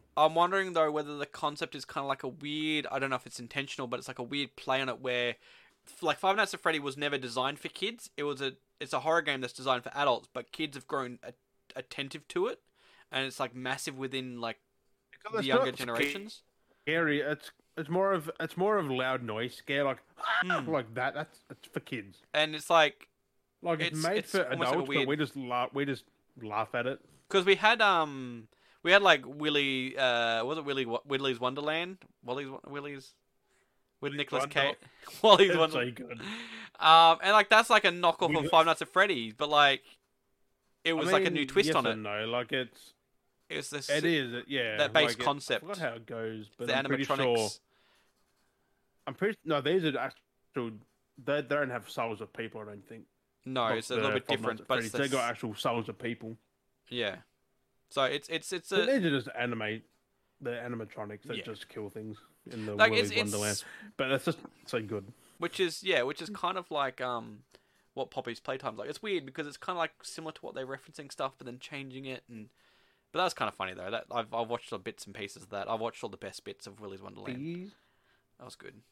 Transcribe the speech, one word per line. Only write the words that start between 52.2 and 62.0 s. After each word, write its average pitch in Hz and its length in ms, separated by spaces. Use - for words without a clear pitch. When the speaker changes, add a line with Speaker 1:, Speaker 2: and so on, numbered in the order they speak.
Speaker 2:
of 107 120
people, 113 280
I 107 40
don't 104 220
think. 113 180
Speaker 1:
No, 131 240
Speaker 2:
Not 120 80
Speaker 1:
it's 113 140
a 127 40
little 110 160
Speaker 2:
the 131 40
Speaker 1:
bit - 120
Speaker 2:
Five - 20
Nights 113 120
Speaker 1:
different, 117 200
Speaker 2:
at - 60
Speaker 1:
but 127 120
it's 113 100
Speaker 2:
Freddy's. 139 220
They 135 60
got 127 60
Speaker 1:
this 120 80
Speaker 2:
actual 110 240
souls 117 340
of 107 100
people. 113 360
Speaker 1:
Yeah. 113 260
So 143 140
it's, 139 260
it's, 160 220
it's 180 180
Speaker 2:
But 190 120
Speaker 1:
a 175 40
Speaker 2:
these 185 60
are 165 60
just 131 260
anime, 113 440
the 131 100
animatronics 113 720
that - 140
Speaker 1:
Yeah. 120 60
Speaker 2:
just 110 260
kill 104 200
things 107 280